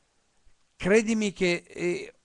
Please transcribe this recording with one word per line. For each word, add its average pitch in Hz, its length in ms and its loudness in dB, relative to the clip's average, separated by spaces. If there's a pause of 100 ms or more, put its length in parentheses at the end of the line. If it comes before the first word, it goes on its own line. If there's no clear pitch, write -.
(760)
Credimi 214 560 2
che, 175 340 0
eh, - 480 -6 (100)